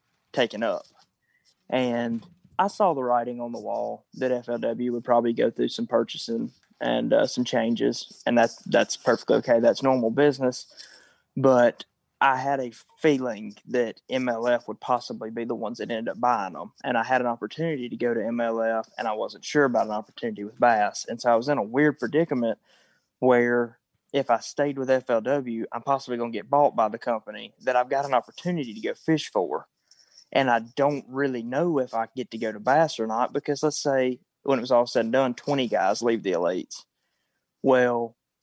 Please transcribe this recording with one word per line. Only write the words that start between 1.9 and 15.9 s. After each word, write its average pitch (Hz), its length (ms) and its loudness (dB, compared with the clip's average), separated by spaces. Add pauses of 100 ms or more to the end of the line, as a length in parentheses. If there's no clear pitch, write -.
I 190 100 2
saw 190 260 2
the 135 100 -4
writing 120 360 0
on 120 120 -8
the 113 80 -8
wall 110 540 -6
that 127 180 -2
F 120 160 -4
L 120 100 -4
W 117 360 -2
would 117 100 -6
probably 120 300 2
go 117 160 2
through 120 180 -2
some 117 180 -4
purchasing 117 640 -2 (280)
and, 117 320 0
uh, 110 140 4
some - 180 -2
changes, 117 800 -2
and 120 140 2
that's, 117 240 2
that's - 340 2
perfectly 113 400 0
okay. 117 240 2
That's 117 220 4
normal 131 280 2
business. 131 560 0 (720)
But 127 480 4 (360)
I 135 160 4
had 135 220 -2
a 123 140 -8 (260)
feeling 120 580 0 (120)
that 117 320 -2 (100)
M 127 180 -2
L 117 200 -2
F 120 180 2
would 110 140 -10
possibly 117 500 -4
be 117 140 -6
the 120 100 -4
ones 113 240 -8
that 110 120 -6